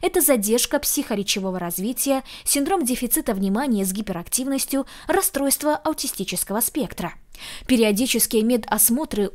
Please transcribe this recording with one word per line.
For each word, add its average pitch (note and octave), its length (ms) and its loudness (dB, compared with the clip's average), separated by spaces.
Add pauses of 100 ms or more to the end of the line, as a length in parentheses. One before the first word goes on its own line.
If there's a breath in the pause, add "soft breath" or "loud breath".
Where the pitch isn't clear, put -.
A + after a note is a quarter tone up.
это F4 200 2
задержка A#3+ 580 2
психоречевого G3+ 800 -2
развития, A#3+ 640 -2 (220 loud breath)
синдром D4+ 400 2
дефицита B3 480 0
внимания G3+ 500 2
с F#3+ 80 0
гиперактивностью, B3+ 960 -2 (220 loud breath)
расстройство D4 680 2
аутистического A3+ 840 -4
спектра. - 540 -4 (520 loud breath)
Периодические A3+ 720 4
медосмотры A#3 920 2